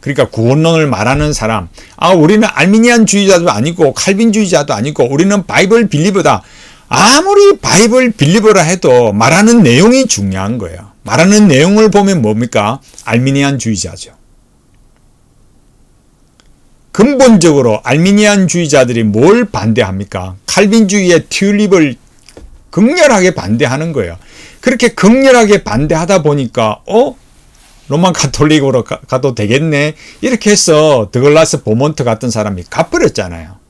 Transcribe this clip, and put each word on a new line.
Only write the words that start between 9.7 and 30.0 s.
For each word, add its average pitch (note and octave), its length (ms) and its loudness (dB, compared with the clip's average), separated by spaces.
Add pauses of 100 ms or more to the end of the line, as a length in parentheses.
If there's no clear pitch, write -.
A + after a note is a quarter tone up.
중요한 G2 540 -6
거예요. F2+ 320 -14 (100)
말하는 F#3+ 460 2
내용을 F#3+ 420 4
보면 G3 320 0
뭡니까? A2 600 -2 (220)
알미니안주의자죠. B2+ 1080 -4 (2750)
근본적으로 F3 920 2
알미니안주의자들이 E3 1200 0
뭘 D#3 400 2
반대합니까? G2+ 920 -6 (100)
칼빈주의의 F#3+ 840 0
튤립을 G3 680 0 (760)
극렬하게 A3+ 640 2
반대하는 B2+ 580 -4
거예요. F2+ 280 -8 (420)
그렇게 A#3+ 280 0
극렬하게 A#3 720 2
반대하다 E3 580 -2
보니까, B2 640 -4
어? B3 300 -2 (720)
로마 E3 240 0
가톨릭으로 C#3+ 720 0
가, - 180 -10
가도 C3 340 -4
되겠네. C#3+ 600 -2 (260)